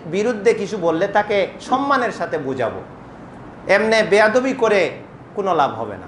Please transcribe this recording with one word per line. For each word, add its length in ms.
বিরুদ্ধে 480
কিছু 240
বললে 300
তাকে 380
সম্মানের 520
সাথে 260
বোঝাবো। 420
এমনে 340
বেয়াদবি 500
করে 380
কোনো 200
লাভ 200
হবে 220
না। 120